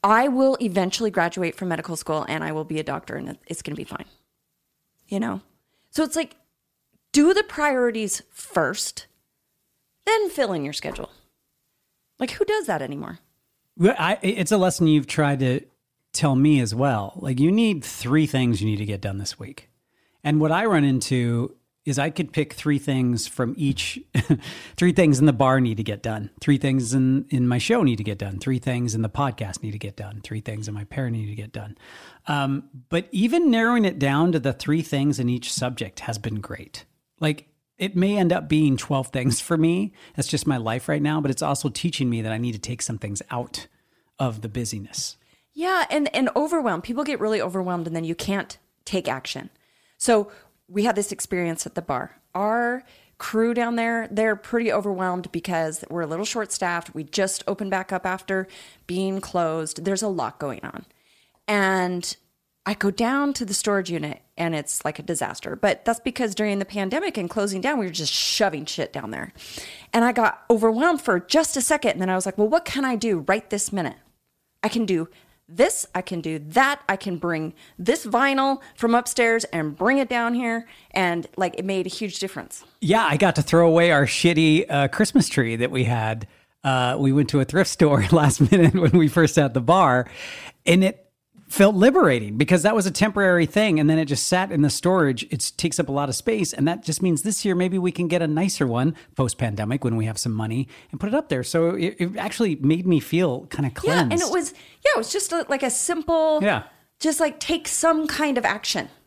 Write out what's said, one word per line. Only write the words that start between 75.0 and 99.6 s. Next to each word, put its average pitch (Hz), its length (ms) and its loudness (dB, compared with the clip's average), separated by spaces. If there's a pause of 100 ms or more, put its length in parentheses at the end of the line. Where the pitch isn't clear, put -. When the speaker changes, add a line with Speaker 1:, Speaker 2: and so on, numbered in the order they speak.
Speaker 1:
this, 226 460 0
I 185 80 -4
can 175 200 -6
do 160 180 -6
that, 269 500 0
I 196 60 0
can 196 220 -6
bring 160 360 -4 (240)
this 226 260 0
vinyl 269 580 2 (140)
from 233 200 2
upstairs 233 500 2
and 156 320 -4
bring 262 220 2
it 254 100 -2
down 240 240 -2
here." 233 340 -4 (240)
And, 175 360 -2 (100)
like, 185 220 0
it 185 60 -6
made 190 200 -2
a 185 40 -8
huge 190 280 -8
difference. - 460 -10 (180)
Speaker 2:
Yeah, 208 240 4
I 147 100 2
got 185 200 4
to 147 80 0
throw 170 240 6
away 170 240 6
our 143 160 4
shitty, 160 600 4
uh, 143 200 0
Christmas - 420 2
tree 113 280 0
that 120 120 0
we 127 140 0
had. 110 440 -2 (360)
Uh, 131 360 2
we 135 120 4
went 139 180 2
to 147 120 2
a 127 40 2
thrift 170 240 0
store 143 380 4
<laughs> - 40 2
last 147 400 6
minute 175 220 8
when 170 200 4
we 160 140 8
first 160 280 4
had 139 180 4
the 131 80 0
bar, 127 480 4 (560)
and 185 180 6
it - 200 -2 (440)
felt 202 280 6
liberating 160 640 6
because 156 240 4
that 214 120 4
was 190 120 2
a 175 40 -2
temporary 190 540 4
thing, 208 340 2
and 147 80 4
then 160 120 4
it 160 60 2
just 139 200 -2
sat 185 260 0
in 151 120 2
the 143 60 4
storage. 160 640 2
It - 260 -4
takes 160 220 -2
up 143 80 -2
a 139 40 -6
lot 143 180 -2
of 131 60 -4
space, 214 380 -2
and 139 140 0
that 170 160 -2
just 160 200 -4
means 170 180 2
this 208 240 -4
year 190 80 2
maybe 180 240 0
we 180 140 0
can 175 160 -2
get 170 160 0
a 156 40 0
nicer 156 380 0
one 127 300 0 (200)
post-pandemic 117 680 -2